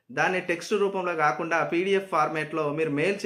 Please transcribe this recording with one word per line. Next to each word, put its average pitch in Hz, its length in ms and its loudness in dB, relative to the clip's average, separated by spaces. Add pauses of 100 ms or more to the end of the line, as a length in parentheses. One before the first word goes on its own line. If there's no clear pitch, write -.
(120)
దాన్ని 175 280 0
టెక్స్ట్ 175 320 -4
రూపంలో 190 420 0
కాకుండా 160 500 2
పీడీఎఫ్ 190 460 0
ఫార్మాట్‌లో 156 640 0
మీరు 156 180 0
మెయిల్ 170 360 0